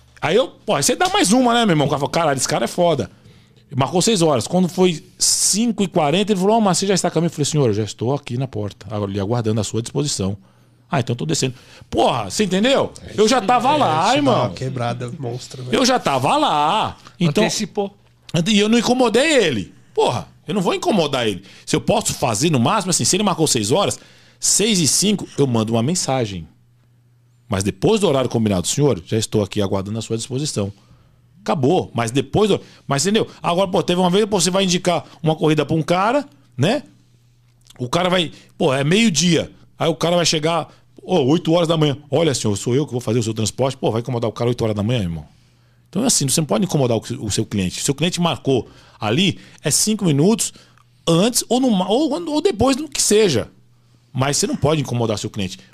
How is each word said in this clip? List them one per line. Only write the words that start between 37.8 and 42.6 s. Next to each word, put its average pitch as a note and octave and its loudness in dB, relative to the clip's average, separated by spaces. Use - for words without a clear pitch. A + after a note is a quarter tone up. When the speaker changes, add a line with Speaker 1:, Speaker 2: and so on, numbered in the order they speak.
Speaker 1:
cara F3+ 0
vai, F3 0
pô, D#3+ 2
é C3+ 0
meio-dia. E3 2
Aí C#3 0
o E3 0
cara F3 0
vai F3 2
chegar, D#3+ -2
ô, F#3 0
oito D#3+ 2
horas E3+ 2
da E3 4
manhã. D3 2
"Olha, D3+ 2
senhor, G#2+ -2
sou A#2+ -2